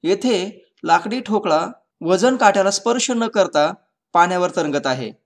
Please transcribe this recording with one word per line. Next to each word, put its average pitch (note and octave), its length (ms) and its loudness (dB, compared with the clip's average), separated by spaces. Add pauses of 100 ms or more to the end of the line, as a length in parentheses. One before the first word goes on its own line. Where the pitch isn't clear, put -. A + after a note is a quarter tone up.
येथे G3 600 -2 (180)
लाकडी F3 380 0
ठोकळा F#3+ 460 0 (340)
वजन F#3 340 2
काट्याला G3+ 360 4
स्पर्श A#3 400 -2
न A3+ 160 -2
करता F3+ 460 0 (400)
पाण्यावर F3+ 420 2
तरंगत D3 320 -2
आहे. B2+ 240 -4 (140)